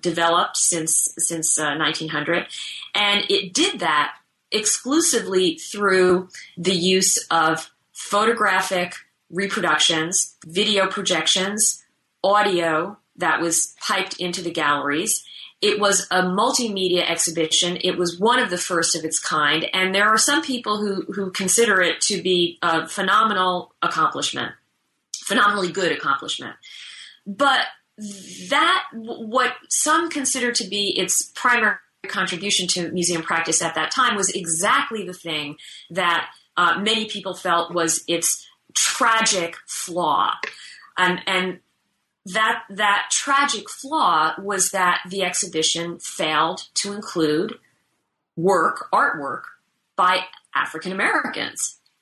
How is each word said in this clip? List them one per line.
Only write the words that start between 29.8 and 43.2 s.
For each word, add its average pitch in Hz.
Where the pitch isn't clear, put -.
consider 262
to 220
be 202
its -
primary 226
contribution 190
to 175
museum 175
practice 165
at 165
that 156
time 247
was 196
exactly 202
the 180
thing 151
that, 170
uh, 170
many 220
people 190
felt 170
was 165
its -
tragic 220
flaw. 165
And, 180
and 185
that, 220
that 202
tragic 277